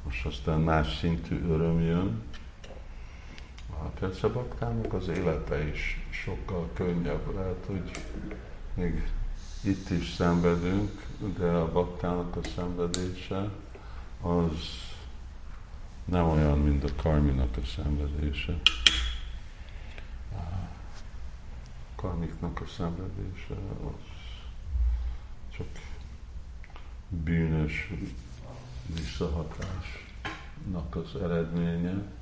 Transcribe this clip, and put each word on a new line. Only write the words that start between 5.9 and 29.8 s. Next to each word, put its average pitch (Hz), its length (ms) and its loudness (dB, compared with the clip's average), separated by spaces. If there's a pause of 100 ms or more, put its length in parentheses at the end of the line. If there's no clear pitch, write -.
sokkal 87 640 -2
könnyebb. 87 640 2
Lehet, 92 320 -2
hogy 92 240 -2 (800)
még 87 380 2 (520)
itt 98 260 2
is 85 240 2
szenvedünk, 87 920 4 (320)
de 92 80 2
a 85 260 4
baktának 87 640 2
a 87 80 -2 (120)
szenvedése 90 920 0 (720)
az 87 360 4 (1500)
nem 87 240 6
olyan, 76 300 8
mint 73 240 6
a 73 180 0
karminak 71 560 6
a - 80 0
szenvedése. 76 920 0 (1700)
A 90 100 -4 (1500)
karmiknak 85 680 -2
a - 60 -4
szenvedése 92 840 -4 (300)
az - 280 -6 (1500)
csak - 100 -2 (1500)
bűnös 80 680 2 (960)
visszahatásnak - 2000 -4